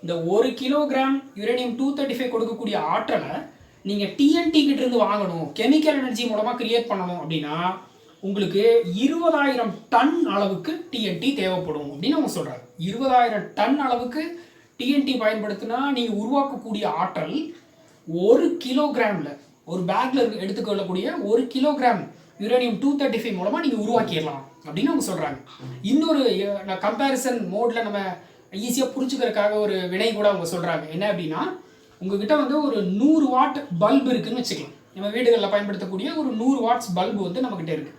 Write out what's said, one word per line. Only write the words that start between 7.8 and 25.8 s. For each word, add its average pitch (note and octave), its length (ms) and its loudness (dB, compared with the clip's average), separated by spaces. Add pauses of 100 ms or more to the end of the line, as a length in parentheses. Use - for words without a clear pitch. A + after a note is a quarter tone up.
உங்களுக்கு G3+ 640 4 (120)
இருபதாயிரம் C#4 760 2 (160)
டன் D4+ 380 4
அளவுக்கு G3+ 640 -2
டி A3+ 120 -6
என் F3+ 160 -4
டி C4+ 140 0
தேவைப்படும் D#3+ 600 -4
அப்படின்னு E3 180 -2
அவங்க C#4 300 0
சொல்றாங்க. C3+ 420 -10
இருபதாயிரம் A#3 720 2
டன் B3 240 2
அளவுக்கு C#4 640 -2 (360)
டி B3+ 160 0
என் C#4+ 120 2
டி B3 140 0
பயன்படுத்தினா, A3 720 -2
நீங்க A#3+ 220 0
உருவாக்கக்கூடிய A3 720 -2
ஆற்றல் F3+ 720 -4 (520)
ஒரு G#3+ 560 4
கிலோகிராம்ல, A3+ 720 0 (280)
ஒரு F3+ 180 -4
பேக்ல B3 440 2
இருக்கு G#3 140 -4
எடுத்துக்கொள்ளக்கூடிய G3 720 -4 (100)
ஒரு A3 200 2
கிலோகிராம் B3+ 680 0 (300)
யுரேனியம் A#3 420 2
டூ C#4 160 2
தேர்ட்டி A#3+ 240 0
ஃபைவ் G#3 160 -4
மூலமா G3 240 -2
நீங்க C4 160 0
உருவாக்கிடலாம் D#3+ 720 -2 (160)
அப்படின்னு D#3 200 -4
அவங்க D4 280 0
சொல்றாங்க. D3+ 260 -4 (440)